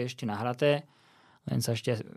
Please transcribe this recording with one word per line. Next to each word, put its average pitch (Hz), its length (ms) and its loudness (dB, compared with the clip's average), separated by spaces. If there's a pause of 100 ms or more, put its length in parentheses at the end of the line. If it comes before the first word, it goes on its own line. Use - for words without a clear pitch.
ešte 123 160 -10
nahraté, 123 640 2 (640)
len 131 80 2
sa 117 160 0
ešte 113 240 0 (160)